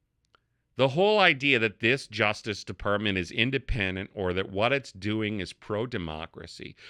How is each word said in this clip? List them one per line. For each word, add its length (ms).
The 120
whole 300
idea 400
that 220
this 260
Justice 560
Department 540
is 140
independent 840
or 220
that 160
what 240
it's 180
doing 480
is 140
pro-democracy 1200